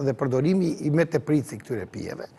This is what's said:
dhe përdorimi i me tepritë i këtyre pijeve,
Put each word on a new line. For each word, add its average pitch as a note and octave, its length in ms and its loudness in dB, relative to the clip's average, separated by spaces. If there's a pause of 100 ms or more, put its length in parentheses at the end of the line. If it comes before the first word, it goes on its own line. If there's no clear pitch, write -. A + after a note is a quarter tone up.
dhe C3+ 80 2
përdorimi C#3+ 560 2 (160)
i D3+ 80 0
me E3 120 4
tepritë D3+ 500 0
i - 60 -8
këtyre G#2+ 280 -6
pijeve, - 380 -10 (120)